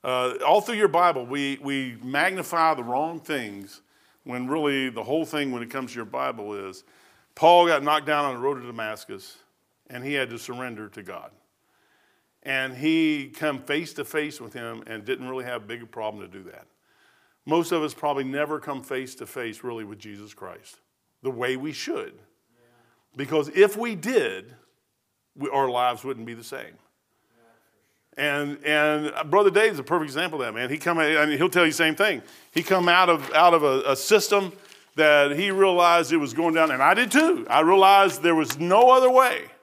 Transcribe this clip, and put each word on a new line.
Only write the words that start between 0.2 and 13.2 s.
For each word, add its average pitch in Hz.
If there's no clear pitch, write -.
all 185
through 233
your 208
Bible, 165
we, 139
we 135
magnify 160
the 123
wrong 147
things 104
when 123
really 139
the 110
whole 151
thing 143
when 120
it 117
comes 127
to -
your 117
Bible 113
is -
Paul 175
got 156
knocked 147
down 147
on 135
the 120
road 135
to 120
Damascus, 107
and 127
he 143
had 131
to 117
surrender 117
to 107
God. 92
And 131
he 151